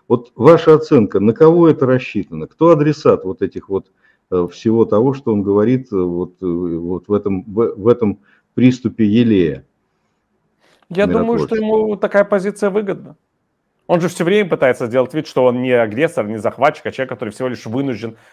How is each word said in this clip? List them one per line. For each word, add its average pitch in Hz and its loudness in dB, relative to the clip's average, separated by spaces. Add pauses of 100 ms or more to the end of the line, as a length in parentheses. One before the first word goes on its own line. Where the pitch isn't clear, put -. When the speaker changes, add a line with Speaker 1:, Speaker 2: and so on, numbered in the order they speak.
Speaker 1:
Вот 120 -2
ваша 156 6
оценка, 131 2
на 104 2
кого 165 4
это 139 2
рассчитано? 101 -4
Кто - 0
адресат 147 2
вот 95 -8
этих 92 -8
вот, 98 -6 (440)
э, 90 -2
всего 113 0
того, 120 0
что 131 -4
он 104 -2
говорит, 110 0
э, 101 -2
вот, 90 -4
э, 92 -4
вот 85 -6
в 104 -2
этом, 101 -4
в, 107 -2
в 95 -6
этом 104 0 (360)
приступе 117 0
елея 101 2 (1300)
Speaker 2:
Я 190 0
думаю, 226 0
что - -4
Speaker 1:
миротворчества? 214 0
Speaker 2:
ему 208 -4
такая 202 0
позиция 202 -2
выгодна. 185 -6 (720)
Он 170 2
же 175 0
всё 165 -4
время 196 0
пытается 131 0
сделать 120 -2
вид, 156 -6
что 131 0
он 123 0
не 127 -4
агрессор, 120 -2
не 110 -8
захватчик, 117 -2
а 107 -8
человек, 131 -8
который 113 -10
всего 127 -6
лишь 120 -12
вынужден 117 -6 (160)